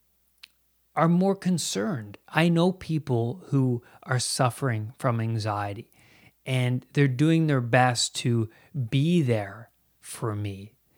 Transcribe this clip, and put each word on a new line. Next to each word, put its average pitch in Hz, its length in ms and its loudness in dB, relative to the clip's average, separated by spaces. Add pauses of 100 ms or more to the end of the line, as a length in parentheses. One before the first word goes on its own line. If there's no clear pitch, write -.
(960)
are 156 140 2
more 185 260 4
concerned. 180 840 -4 (100)
I 165 220 4
know 170 220 4
people 135 720 -4
who 127 360 0 (200)
are 127 160 -2
suffering 117 800 -2
from 120 200 0
anxiety, 107 720 -4 (540)
and 127 480 -2
they're 143 160 4
doing 156 380 2
their 143 160 2
best 123 540 2
to 117 340 0 (400)
be 160 320 4
there 110 480 -2 (300)
for - 340 -6
me. 101 400 -8 (240)